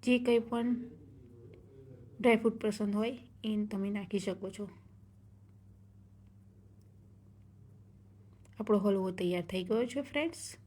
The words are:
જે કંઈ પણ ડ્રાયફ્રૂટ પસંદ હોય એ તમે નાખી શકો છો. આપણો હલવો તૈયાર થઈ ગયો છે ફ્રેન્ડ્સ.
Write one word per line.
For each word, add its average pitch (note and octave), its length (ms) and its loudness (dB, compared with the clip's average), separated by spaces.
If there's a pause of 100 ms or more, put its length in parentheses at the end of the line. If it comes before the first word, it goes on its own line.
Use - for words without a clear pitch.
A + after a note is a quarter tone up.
જે B3 160 6
કંઈ B3 200 6
પણ A#3 360 0 (1500)
ડ્રાયફ્રૂટ A3 400 4
પસંદ G#3 340 0
હોય A#3 240 0 (260)
એ G#3 220 0
તમે G3 240 -2
નાખી G3+ 280 -4
શકો F#3 320 -4
છો. G3+ 180 -10 (4000)
આપણો G#3 180 4
હલવો G3 320 4
તૈયાર F3+ 320 0
થઈ F#3 220 -4
ગયો A3 220 2
છે C4+ 160 -4
ફ્રેન્ડ્સ. D4+ 540 -4 (100)